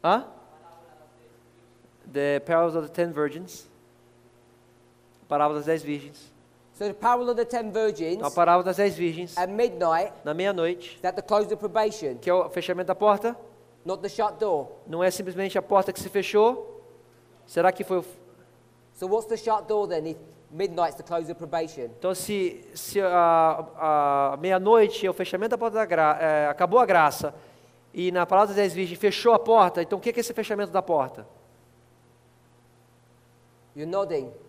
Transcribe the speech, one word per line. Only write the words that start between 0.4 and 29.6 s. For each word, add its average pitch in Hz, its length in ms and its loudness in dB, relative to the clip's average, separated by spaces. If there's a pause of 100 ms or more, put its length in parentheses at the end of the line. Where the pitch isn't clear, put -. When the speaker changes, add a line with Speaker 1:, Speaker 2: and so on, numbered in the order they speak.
Speaker 1:
The 143 280 0
Parables 165 360 2
of 151 120 -4
the 160 60 -18
Ten 175 180 -2
Virgins. 151 540 -6 (1600)
Parábola 147 300 0
das 147 80 -6
Dez 160 160 -2
Virgens. 143 500 -12 (420)
Speaker 2:
So 202 100 -10
the 202 100 -6
parable 240 340 0
of 240 80 0
the 233 80 0
ten 233 280 -6
virgins 180 460 -2
Speaker 1:
Então, 143 100 -4
a - 20 -2
parábola 175 320 4
das 180 140 -2
Dez 196 200 2
Virgens, 170 400 -6
Speaker 2:
at 180 140 -2
midnight, 185 600 0 (120)
Speaker 1:
na 147 80 -4
meia-noite, 175 640 -4
Speaker 2:
is - 60 -20
that 185 160 -4
the 202 60 -8
close 208 300 2
of 208 40 -4
probation? 208 640 -4
Speaker 1:
que 175 120 -4
é - 20 4
o 180 160 2
fechamento 180 380 -4
da 185 80 -2
porta, 208 420 2 (480)
Speaker 2:
Not 185 160 -6
the 196 80 -8
shut 214 300 -2
door. 165 300 -2 (180)
Speaker 1:
não 165 160 -4
é 185 80 4
simplesmente 185 480 -6
a 185 40 -2
porta 190 300 2
que - 60 -10
se 190 100 -10
fechou. 208 680 0 (680)
Será 180 280 2
que 190 100 -10
foi 185 140 -2
o 175 60 -2
f- - 160 -18 (760)
Speaker 2:
So 185 140 -10
what's 220 180 -2
the 226 100 -4
shut 214 300 -2
door 208 220 -2
then 160 180 -4
if 160 120 -10 (340)
midnight's 170 440 -2
the 151 60 -16
close 165 300 -4
of - 20 -8
probation? 160 520 -6 (120)
Speaker 1:
Então, 185 160 -2
se, 185 500 -4 (100)
se - 260 -4
a, 160 1300 2
a - 20 -8
meia-noite 190 680 4
é 190 60 0
o 180 40 -4
fechamento 196 360 -4
da 226 80 -2
porta 226 200 -2
da 220 60 0
gra-, 160 360 2
é, 151 260 2
acabou 175 320 2
a 247 80 6
graça, 156 480 2 (580)
e 180 200 -2
na 180 120 2
parábola 190 240 4
das 196 80 -4
Dez 196 160 2
Virgens 170 280 -6
fechou 214 320 4
a 214 60 6
porta, 208 440 4